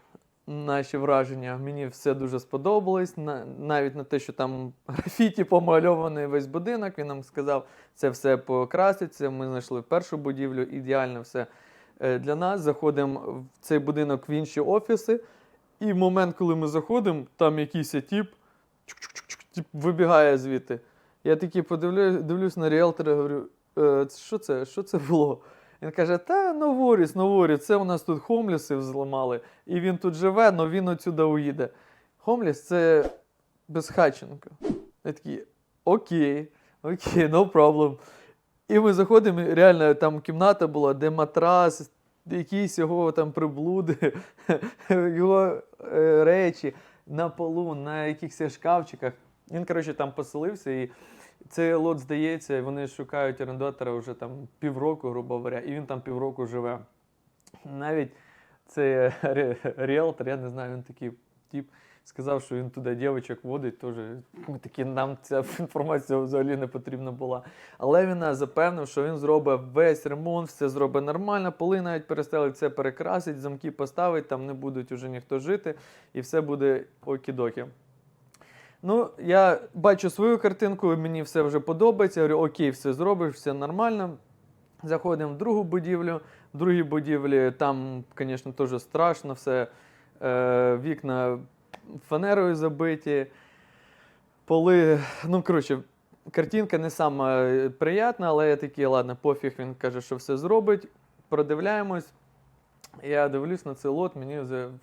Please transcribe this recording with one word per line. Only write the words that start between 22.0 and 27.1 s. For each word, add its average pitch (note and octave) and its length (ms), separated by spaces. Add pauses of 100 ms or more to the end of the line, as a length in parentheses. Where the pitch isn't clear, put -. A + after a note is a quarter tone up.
дивлюсь F3 360
на D#3+ 120
ріелтора, D#3+ 460
говорю, C#3+ 300 (320)
«Е, C#3 280
це - 140
що - 180
це? C3+ 280
Що G3 180
це G3 140
було?» D3 440 (400)
Він D#3 100
каже, F3 260
«Та, F4+ 360
no D4 260
worries, G#3+ 340